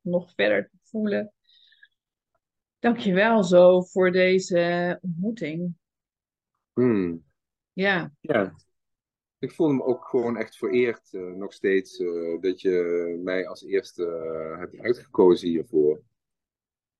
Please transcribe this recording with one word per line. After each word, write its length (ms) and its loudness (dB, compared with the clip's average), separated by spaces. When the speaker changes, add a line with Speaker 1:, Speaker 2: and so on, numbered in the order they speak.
Speaker 1:
nog 340 -4
verder 360 0
te 120 -20
voelen. 500 -4
Dankjewel 680 2
zo 380 8
voor 300 2
deze 920 0
ontmoeting. 720 -6
Speaker 2:
Hmm. 520 0
Speaker 1:
Ja. 480 -2
Speaker 2:
Ja. 340 -2
Ik 140 -10
voel 200 0
me 120 -2
ook 200 -2
gewoon 320 -2
echt 200 -8
vereerd, 580 -2
eh, 80 -10
nog 300 -12
steeds, 460 -2
eh, 420 -6
dat 200 -2
je 640 -2
mij 260 -4
als 140 -16
eerste, 440 -6
eh, 520 -8
hebt 200 -14
uitgekozen 680 2
hiervoor. 540 0